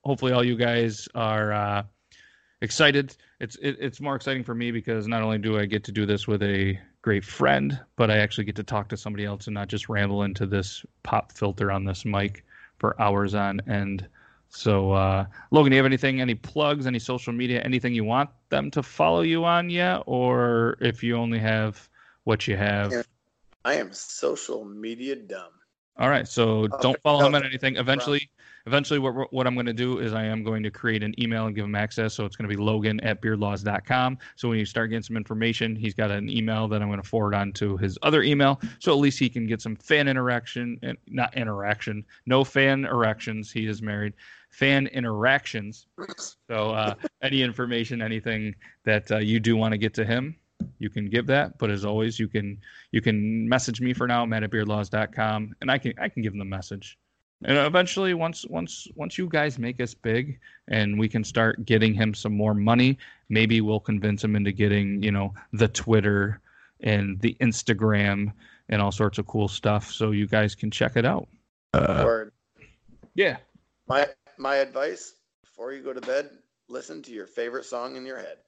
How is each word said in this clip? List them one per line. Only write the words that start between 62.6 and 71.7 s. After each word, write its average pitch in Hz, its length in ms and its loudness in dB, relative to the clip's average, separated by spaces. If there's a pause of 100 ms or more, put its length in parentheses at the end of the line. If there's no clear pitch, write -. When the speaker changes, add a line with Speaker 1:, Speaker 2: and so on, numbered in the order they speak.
Speaker 1:
maybe 110 320 4
we'll 107 180 0
convince 104 420 0
him 107 140 2
into 101 160 2
getting, 101 500 2
you 104 80 2
know, 98 220 0 (220)
the 107 140 4
Twitter 101 720 2 (400)
and 101 400 0
the 113 200 0
Instagram 104 920 2 (360)
and 104 140 2
all 101 100 2
sorts 101 240 0
of 101 100 -4
cool 104 220 0
stuff. 104 420 0
So 110 200 -2
you 104 160 0
guys 104 280 2
can 110 160 -6
check 120 260 -2
it 117 100 2
out. - 220 -2 (440)